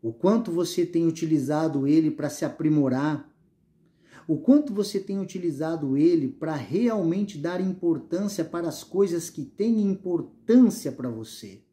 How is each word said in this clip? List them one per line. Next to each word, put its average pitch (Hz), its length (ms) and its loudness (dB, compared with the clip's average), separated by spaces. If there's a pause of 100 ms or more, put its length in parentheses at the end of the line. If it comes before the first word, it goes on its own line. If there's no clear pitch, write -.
O 113 80 -6
quanto 214 400 0
você 170 320 -2
tem 165 220 0
utilizado 151 800 0
ele 156 240 4
pra 147 180 -4
se - 160 -6
aprimorar. 147 880 0 (960)
O 165 80 0
quanto 285 380 4
você 196 260 -2
tem 196 200 -6
utilizado 160 760 -4
ele 156 320 4
pra 160 280 -6
realmente 190 800 -2
dar 175 240 -4
importância 175 840 -2
para 170 240 -4
as - 160 -8
coisas 170 460 0
que 143 160 -10
têm 220 340 0
importância 190 1120 2
pra 127 160 -8
você. 107 540 -12 (120)